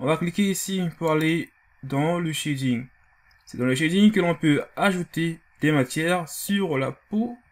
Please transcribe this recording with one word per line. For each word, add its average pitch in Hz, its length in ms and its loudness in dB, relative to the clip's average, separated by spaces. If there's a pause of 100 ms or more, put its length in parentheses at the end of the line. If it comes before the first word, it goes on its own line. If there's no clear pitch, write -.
On 131 60 -4
va 156 100 2
cliquer 175 340 0
ici 190 320 -4 (160)
pour 160 140 0
aller 156 380 0 (340)
dans 147 340 0
le 165 140 -2
shading. 131 560 -2 (580)
C'est - 120 -14
dans 123 60 0
le 127 120 2
shading 180 340 6
que 208 80 0
l'on 175 160 2
peut 151 300 2 (100)
ajouter 170 640 -2 (220)
des 151 100 2
matières 160 580 0
sur 196 480 -2
la 131 140 -2
peau 226 480 -6 (140)